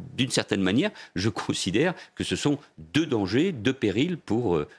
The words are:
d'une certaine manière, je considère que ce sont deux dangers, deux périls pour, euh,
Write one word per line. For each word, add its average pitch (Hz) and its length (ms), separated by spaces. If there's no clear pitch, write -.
d'une 131 140
certaine 107 320
manière, 117 280
je 92 140
considère 127 680
que - 100
ce - 120
sont 147 220
deux 82 280
dangers, 123 460
deux 127 200
périls 127 440
pour, 110 400
euh, 73 100